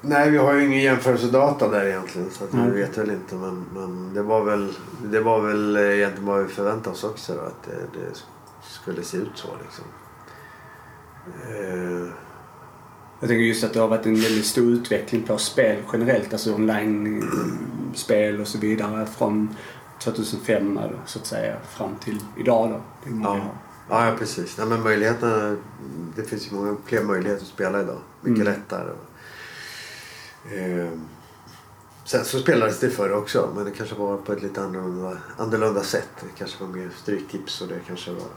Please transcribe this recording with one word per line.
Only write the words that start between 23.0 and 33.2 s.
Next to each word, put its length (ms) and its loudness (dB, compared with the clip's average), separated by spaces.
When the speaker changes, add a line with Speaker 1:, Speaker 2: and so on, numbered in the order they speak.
Speaker 2:
Det 60 -8
är 40 -4
många 140 0
Speaker 1:
Ja. 60 -4
Speaker 2:
år. 60 -6
Speaker 1:
Ja, 180 4
ja, 120 4
precis. 400 -6
Nej, 80 -2
men 160 2
möjligheterna, 760 4
det 60 -6
finns 300 -6
ju 40 -6
många 280 -2
fler 200 0
möjligheter 380 0
att 60 -14
spela 320 -2
idag. 180 -4
Mycket 260 4
Speaker 2:
Mm. 120 2
Speaker 1:
lättare. 320 -6
Och, 1600 -16
eh, 360 -2
sen 200 2
så 140 -2
spelades 420 4
det 100 4
förr 220 2
också, 440 2